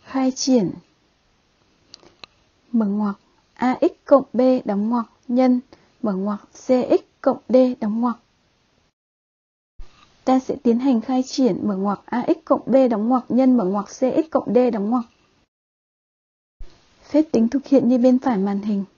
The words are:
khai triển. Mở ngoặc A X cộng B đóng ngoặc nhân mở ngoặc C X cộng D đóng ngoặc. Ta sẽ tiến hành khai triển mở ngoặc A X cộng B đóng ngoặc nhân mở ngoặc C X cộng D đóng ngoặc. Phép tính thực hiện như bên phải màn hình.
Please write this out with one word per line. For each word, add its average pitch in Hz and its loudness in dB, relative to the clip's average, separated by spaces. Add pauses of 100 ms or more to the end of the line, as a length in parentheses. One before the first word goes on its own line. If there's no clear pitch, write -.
khai 262 -2
triển. 233 0 (2000)
Mở 226 0
ngoặc 202 -4 (340)
A 254 -2
X 359 2 (140)
cộng 269 4 (100)
B 233 0 (240)
đóng 208 -2
ngoặc 233 -2 (220)
nhân 254 2 (420)
mở 208 -4
ngoặc 202 -6 (140)
C - -18
X 254 0 (200)
cộng 254 0 (120)
D 220 2 (240)
đóng 220 -4
ngoặc. 240 -4 (2000)
Ta 262 4
sẽ - -6
tiến 233 2
hành 254 0
khai 262 -4
triển 240 -2
mở 202 -2
ngoặc 196 -4
A 240 -6
X 349 0
cộng - 0
B 226 0 (140)
đóng 220 -2
ngoặc 254 0
nhân 254 2
mở 196 0
ngoặc 196 -4
C - -20
X 277 -2
cộng - -2
D 226 4 (160)
đóng 208 -4
ngoặc. 240 -2 (2000)
Phép 302 0
tính 226 0
thực 269 -4
hiện 247 2
như 254 2
bên 254 4
phải 247 -2
màn 202 -4
hình. 202 -4 (120)